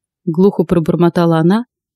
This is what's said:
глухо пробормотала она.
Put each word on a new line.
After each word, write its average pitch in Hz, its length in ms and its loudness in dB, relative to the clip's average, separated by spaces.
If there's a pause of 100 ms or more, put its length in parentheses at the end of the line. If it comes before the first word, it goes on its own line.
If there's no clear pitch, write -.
(260)
глухо 180 380 0
пробормотала 170 760 0
она. 190 280 0 (300)